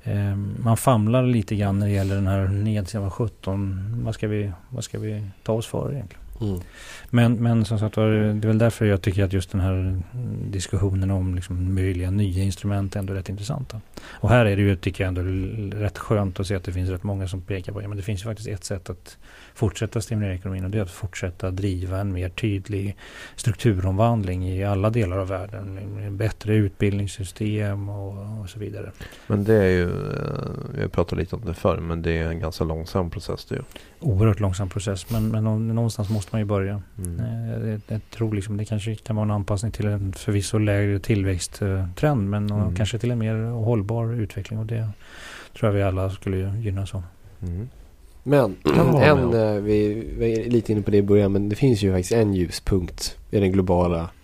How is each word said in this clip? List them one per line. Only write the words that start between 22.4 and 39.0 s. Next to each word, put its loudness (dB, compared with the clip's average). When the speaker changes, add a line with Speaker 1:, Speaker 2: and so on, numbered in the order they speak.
Speaker 1:
strukturomvandling 2
i -2
alla 2
delar 0
av -2
världen. -8
Bättre 0
utbildningssystem 0
och, -8
och -10
så -14
vidare. -10
Speaker 3:
Men 2
det 6
är 8
ju, 6
eh, -4
vi -4
har 0
pratat 0
lite -4
om -10
det -4
förr, 2
men -4
det 0
är -2
en -4
ganska -4
långsam -2
process, -8
det -8
är -4
ju. -10
Speaker 1:
Oerhört 2
långsam -2
process, -6
men, 0
men 0
nå-, 0
någonstans -2
måste -2
man 0
ju 0
börja. -2
Speaker 3:
Mm. -6
Speaker 1:
Eh, -4
jag, -6
jag -4
tror -2
liksom, -4
det -4
kanske -4
kan -6